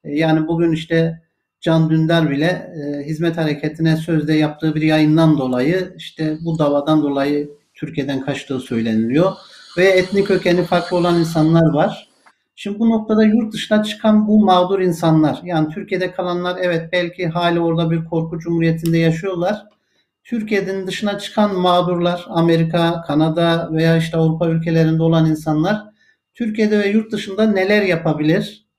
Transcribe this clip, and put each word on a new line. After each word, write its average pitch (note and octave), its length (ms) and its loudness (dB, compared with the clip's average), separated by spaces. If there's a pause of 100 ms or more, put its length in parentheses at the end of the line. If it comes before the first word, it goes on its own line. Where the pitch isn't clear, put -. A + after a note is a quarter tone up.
E, D3 120 -8
yani D#3+ 320 0
bugün E3 240 0
işte E3 500 -2 (380)
Can D#3+ 300 2
Dündar D#3+ 400 2
bile, C#3+ 160 -2
e, D3 600 -6
hizmet D#3+ 300 -4
hareketine D#3 600 -2
sözde D#3 380 -2
yaptığı D3+ 400 0
bir D#3 80 -2
yayından D#3 560 4
dolayı, C3 580 -2
işte D#3 440 -8
bu E3 180 -4
davadan D3 440 2
dolayı C#3+ 480 -2 (240)
Türkiye'den C#3 460 -6
kaçtığı C3+ 400 -6
söyleniliyor. A#2 720 0 (460)
Ve F3+ 60 2
etnik F#3+ 420 2
kökeni F3 380 0
farklı F3 320 -2
olan F3 220 2
insanlar E3 560 2
var. F3+ 340 -2 (480)
Şimdi G3+ 220 -8
bu A3+ 120 2
noktada A3 340 2
yurt G#3+ 280 2
dışına G#3+ 300 0
çıkan G#3+ 460 2
bu G#3 160 6
mağdur F#3 360 2
insanlar, D#3+ 640 2
yani D#3 300 -2
Türkiye'de F#3 380 -4
kalanlar F3+ 480 -4
evet E3 320 -2
belki F3+ 360 -2
hali E3+ 320 0
orada E3 300 0
bir E3 140 -2
korku E3 340 -4
cumhuriyetinde E3 600 0
yaşıyorlar. F3 680 -2 (580)
Türkiye'nin G3 640 -4
dışına G3+ 320 -6
çıkan G#3 360 -2
mağdurlar, F3 720 0
Amerika, E3 800 0
Kanada E3 680 0
veya E3 240 2
işte E3 200 -2
Avrupa E3 320 0
ülkelerinde E3 540 2
olan E3 240 4
insanlar D#3 560 0 (520)
Türkiye'de G#3+ 440 0
ve G3+ 100 0
yurt A3 240 0
dışında G3+ 340 -2
neler G3+ 360 2
yapabilir D#3+ 840 -2 (120)